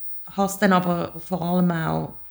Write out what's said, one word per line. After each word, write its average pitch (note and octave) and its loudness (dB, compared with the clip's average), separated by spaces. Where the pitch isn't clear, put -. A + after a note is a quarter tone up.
Habe G3 -2
es - -10
dann G3+ 4
aber F3 0
vor F3+ -6
allem F3+ 2
auch D#3+ -2